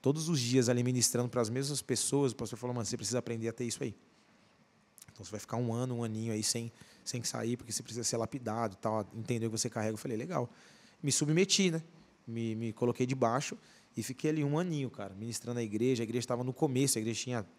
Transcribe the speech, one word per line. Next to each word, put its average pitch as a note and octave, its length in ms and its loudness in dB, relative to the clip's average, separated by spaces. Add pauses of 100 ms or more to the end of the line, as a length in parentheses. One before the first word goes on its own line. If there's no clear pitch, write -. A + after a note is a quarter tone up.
todos D#3 280 2
os D#3+ 100 4
dias A#2+ 300 4
ali A#2+ 140 4
ministrando B2 460 2
pras A#2 200 2
mesmas C3+ 320 -2
pessoas, C#3 500 0
o G#2+ 40 -8
pastor A#2 240 -8
falou, B2 160 -4
"Mano, A#2+ 100 -2
você B2 120 -4
precisa A2+ 220 -2
aprender A2+ 300 -4
a A2 40 -4
ter A#2+ 120 -4
isso A#2 180 -4
aí." B2 120 -4 (1160)
Então, - 120 -18
você - 80 -12
vai G#2+ 80 -6
ficar - 180 -4
um A#2 160 0
ano, B2 240 -2
um A#2 60 -2
aninho A2 300 -2
aí G#2+ 100 0
sem, A#2 280 -2 (320)
sem A#2+ 200 -6
sair, A#2 340 -2
porque A2+ 140 -12
você - 100 -4
precisa A2+ 220 -8
ser A#2 140 0
lapidado A2+ 560 -2
e F2+ 40 -18
tal, A2 280 0 (100)
entender A2+ 320 -2
o - 40 0
que A2 60 -2
você A#2 120 0
carrega. A2 240 0
Eu G#2+ 40 -6
falei, A#2+ 200 -4
"Legal." C#3 320 -2 (520)
Me C#3+ 100 0
submeti, F3 600 4
né? D#3+ 100 -2 (460)
Me, A2+ 280 -2
me A2+ 180 -2
coloquei A#2+ 320 2
debaixo B2+ 520 2 (380)
e A#2+ 80 -4
fiquei C3 280 -2
ali D#3 120 2
um C#3+ 160 2
aninho, D#3 300 -2
cara, G2 240 -10
ministrando A#2 460 -4
a A#2+ 40 0
igreja. A#2 400 2
A - 20 2
igreja A#2 220 -2
tava B2 160 0
no B2+ 100 0
começo, C3+ 440 2
a A2+ 40 0
igreja A2 200 -2
tinha A#2+ 240 -4 (120)